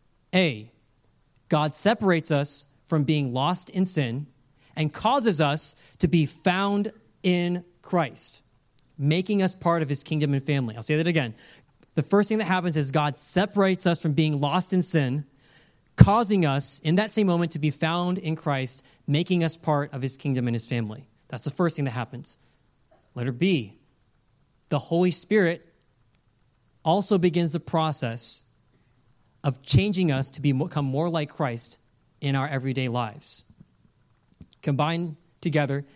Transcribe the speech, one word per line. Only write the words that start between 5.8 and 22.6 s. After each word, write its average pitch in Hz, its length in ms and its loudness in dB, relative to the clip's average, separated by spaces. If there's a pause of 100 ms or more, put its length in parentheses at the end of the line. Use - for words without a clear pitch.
to 170 100 2
be 151 200 2
found 202 640 0 (320)
in 175 420 0 (160)
Christ, - 600 -4 (520)
making 185 460 0
us 185 140 0
part 170 260 0
of 139 80 -2
his 139 140 -4
kingdom 147 320 0
and 135 80 -2
family. 131 320 -2
I'll 117 80 -10
say 151 140 0
that 160 100 0
again. 139 260 0 (640)
The 156 60 0
first 202 280 2
thing 214 80 0
that 208 80 -2
happens 180 320 0
is 135 140 0
God 147 260 0
separates 190 680 0
us 175 160 2
from 151 120 0
being 151 260 2
lost 151 340 -2
in 180 80 4
sin, 147 440 0 (720)
causing 202 480 6
us 139 380 -2
in 160 120 2
that 208 160 2
same 208 160 2
moment 170 240 2
to 147 80 -6
be 151 100 0
found 175 480 -2
in 156 180 -4
Christ, 135 480 -4 (240)
making 170 360 2
us 160 140 -2
part 147 360 0
of 131 80 -6
his 131 140 -4
kingdom 127 320 -2
and 120 80 0
his 113 100 -4
family. 117 400 -6 (220)
That's - 160 -10
the 143 80 -6
first 175 240 0
thing 143 100 -4
that 127 60 -4
happens. - 460 -10 (760)